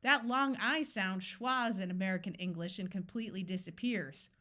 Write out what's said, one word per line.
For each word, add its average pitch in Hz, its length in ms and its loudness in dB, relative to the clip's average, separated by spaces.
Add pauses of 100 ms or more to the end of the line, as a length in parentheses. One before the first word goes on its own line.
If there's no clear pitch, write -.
That 254 240 6
long 269 340 4
I 277 220 2
sound 190 400 -2
schwas 233 580 0
in 185 100 -2
American 185 460 0
English 175 420 -4
and 190 100 -4
completely 190 540 -4
disappears. 180 880 -4 (100)